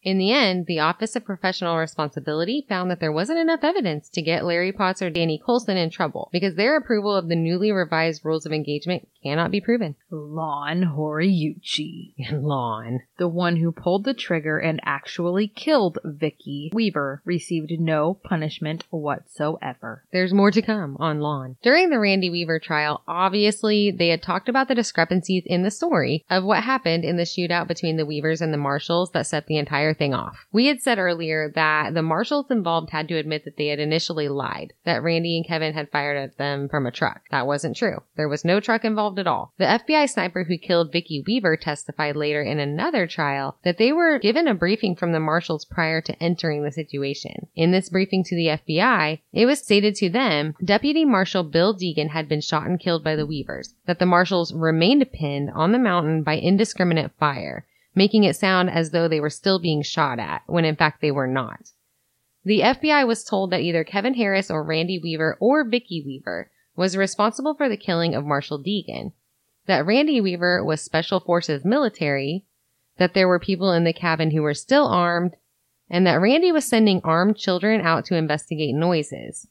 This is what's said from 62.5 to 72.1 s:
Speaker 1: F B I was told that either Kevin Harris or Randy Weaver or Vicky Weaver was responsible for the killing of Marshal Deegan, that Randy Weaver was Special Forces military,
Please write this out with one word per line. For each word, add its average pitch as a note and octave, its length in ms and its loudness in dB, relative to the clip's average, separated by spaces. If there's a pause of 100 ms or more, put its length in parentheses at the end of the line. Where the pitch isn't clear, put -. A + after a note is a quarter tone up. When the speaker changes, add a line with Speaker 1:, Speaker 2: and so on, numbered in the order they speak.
Speaker 1:
F B3+ 180 4
B D4+ 120 0
I D4 140 4
was A3+ 180 -2
told F#3+ 280 -2
that F#3 100 0
either E3 220 0
Kevin G3+ 300 -2
Harris A3 380 0
or D#3 120 -2
Randy E3 360 -2
Weaver D#3+ 400 -2
or C4 280 2
Vicky G#3 380 -2
Weaver C3 460 -8 (240)
was F3+ 200 0
responsible A3 600 0
for D4 120 0
the G#3+ 80 0
killing E3+ 380 0
of C#3+ 100 -2
Marshal C#3+ 400 -4
Deegan, D#3 480 -6 (540)
that D#3 200 0
Randy C4 360 2
Weaver F3+ 420 0
was D#3 180 -2
Special E3+ 380 -2
Forces D#3+ 460 -2
military, E3+ 800 0 (520)